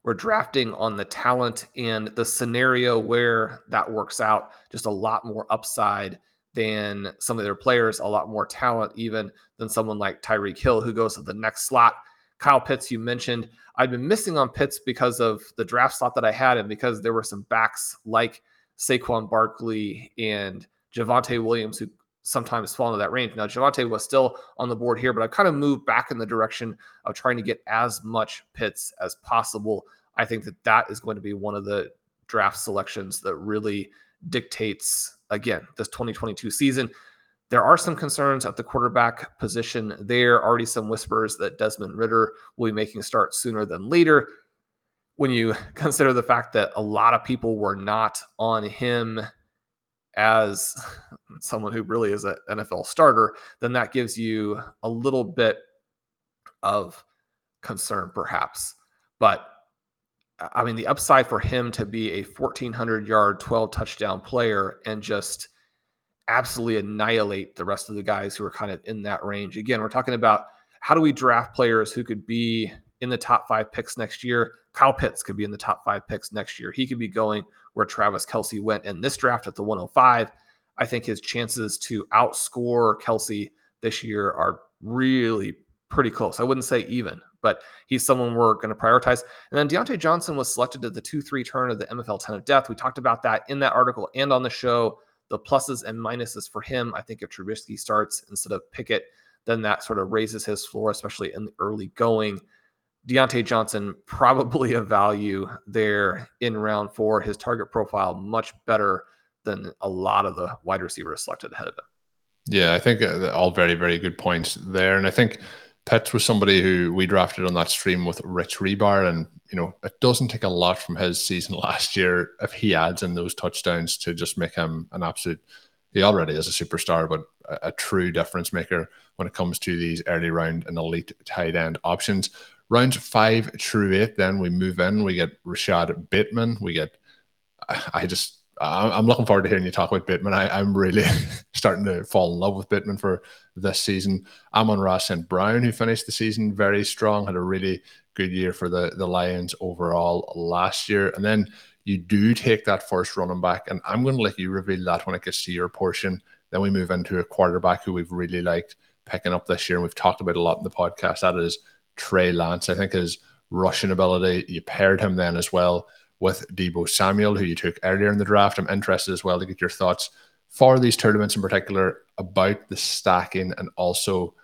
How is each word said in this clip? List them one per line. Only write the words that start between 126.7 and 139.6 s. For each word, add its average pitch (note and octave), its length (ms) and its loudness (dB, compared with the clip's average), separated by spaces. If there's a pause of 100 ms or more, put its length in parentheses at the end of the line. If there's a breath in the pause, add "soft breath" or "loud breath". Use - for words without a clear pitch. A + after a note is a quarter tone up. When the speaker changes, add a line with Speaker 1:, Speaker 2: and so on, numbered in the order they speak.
Speaker 2:
but D#2 140 -4 (220)
a, - 240 -8
a - 20 -8
true F2+ 400 -2
difference E2+ 400 -4
maker E2+ 380 -4 (260 soft breath)
when F2+ 120 -6
it - 60 -10
comes F2 260 -2
to F2 200 -4
these E2 260 -4
early E2+ 240 -2
round E2 380 -2
and E2+ 100 -8
elite E2 360 -6 (120)
tight E2+ 300 -4
end E2 300 -2
options. F#2 440 0 (420 loud breath)
Rounds B2+ 260 4
five A2 520 2 (100)
through G2 400 2
eight, A2 160 2
then F#2+ 220 2
we F2+ 140 0
move F2+ 280 0
in, G#2 240 4
we F#2 120 0
get E2 280 -2
Rashad E2+ 680 0
Bateman. A2+ 500 2
We F2 120 -4
get, D#2 260 -4 (680 soft breath)
I, E2 140 -4 (120)
I F2 120 -2
just, - 360 -6 (200)
I, F#2 300 2
I'm G#2 160 4
looking B2+ 180 4
forward G2+ 160 6
to F#2 80 -2
hearing F#2 160 2